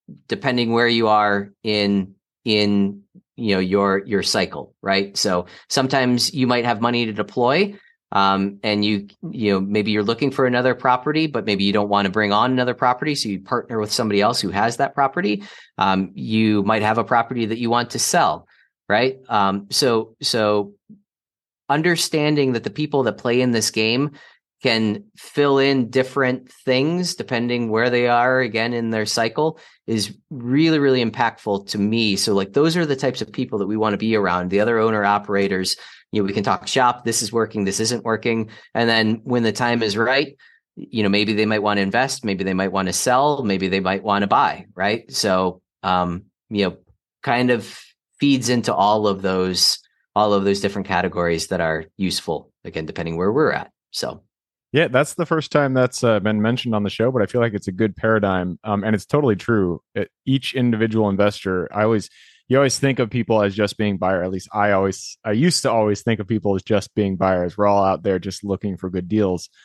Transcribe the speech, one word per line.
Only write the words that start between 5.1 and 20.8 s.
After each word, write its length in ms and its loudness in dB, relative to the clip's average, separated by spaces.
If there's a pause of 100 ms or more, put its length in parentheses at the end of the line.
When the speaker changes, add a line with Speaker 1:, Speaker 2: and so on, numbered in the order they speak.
Speaker 1:
So 280 -2 (240)
sometimes 640 0
you 120 -2
might 200 0
have 160 0
money 240 0
to 80 -4
deploy, 600 0 (380)
um, 520 2
and 200 0
you, 240 0 (240)
you 220 0
know, 80 2
maybe 300 0
you're 120 2
looking 260 0
for 160 0
another 300 2
property, 500 0
but 200 -4
maybe 180 0
you 80 2
don't 180 0
wanna 200 2
bring 240 0
on 180 2
another 220 0
property. 420 0
So 140 -6
you 100 -4
partner 400 -4
with 120 -4
somebody 280 0
else 220 2
who 80 -2
has 280 0
that 160 -2
property. 500 -2 (340)
Um, 380 0
you 480 2
might 180 2
have 160 2
a 60 2
property 420 0
that 140 -4
you 100 -2
want 220 0
to 80 -6
sell, 480 0 (420)
right? 300 2 (100)
Um, 420 0
so, 500 0
so 520 0 (960)